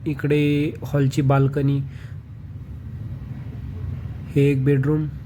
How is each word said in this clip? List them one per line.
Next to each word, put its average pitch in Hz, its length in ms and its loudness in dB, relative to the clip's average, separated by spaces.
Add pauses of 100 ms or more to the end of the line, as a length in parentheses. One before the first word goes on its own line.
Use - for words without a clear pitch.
इकडे 147 640 2 (120)
हॉलची 139 380 2
बाल्कनी, 139 600 4 (2500)
हे 143 140 2
एक 139 220 4
बेडरूम 143 440 2 (180)